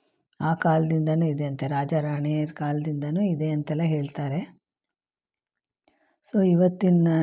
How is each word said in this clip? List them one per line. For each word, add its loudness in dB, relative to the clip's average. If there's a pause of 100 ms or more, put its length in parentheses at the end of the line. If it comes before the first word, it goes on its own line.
(400)
ಆ 0
ಕಾಲದಿಂದನೂ 2
ಇದೆ -2
ಅಂತೆ, -6
ರಾಜ -2
ರಾಣಿಯರ -2
ಕಾಲದಿಂದನೂ -4
ಇದೆ 0
ಅಂತೆಲ್ಲ -2
ಹೇಳ್ತಾರೆ. -4 (1700)
So -2
ಇವತ್ತಿನ 4 (160)